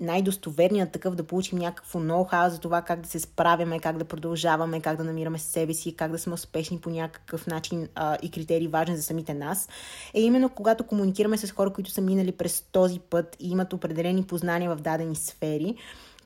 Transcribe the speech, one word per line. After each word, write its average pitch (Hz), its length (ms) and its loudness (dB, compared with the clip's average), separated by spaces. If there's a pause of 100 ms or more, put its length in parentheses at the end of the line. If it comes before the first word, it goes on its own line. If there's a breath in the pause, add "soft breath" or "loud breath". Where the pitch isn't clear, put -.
най-достоверният 180 920 2
такъв 180 220 -4
да 170 80 -4
получим 180 360 -2
някакво 175 420 -4
ноу-хау 175 480 4
за 170 100 -2
това 170 240 0
как 170 180 -2
да 165 80 -12
се 165 120 -6
справяме, 170 580 2
как 160 200 -2
да 165 60 -2
продължаваме, 160 760 0
как 160 160 -2
да 160 80 -4
намираме 160 340 -4
себе 160 360 -2
си, 165 220 -6
как 160 160 -2
да 170 60 -4
сме 170 160 -6
успешни 160 440 -6
по 165 120 -8
някакъв 160 560 -6
начин, 160 480 -4
а, 151 280 0
и 170 80 -6
критерии 165 380 0
важни 160 280 0
за 151 60 -4
самите 160 320 -4
нас, 147 340 -4 (460 loud breath)
е 214 60 4
именно 254 280 6
когато 226 360 2
комуникираме 208 520 2
с 208 140 -4
хора, 196 220 2
които 190 180 -6
са - 100 -2
минали 190 320 4
през 170 280 -2 (120)
този 180 280 6
път 170 400 -2
и 175 100 -4
имат 185 220 0
определени 175 500 0
познания 175 540 0
в 151 40 -8
дадени 160 360 -2
сфери. 156 600 -2 (500 loud breath)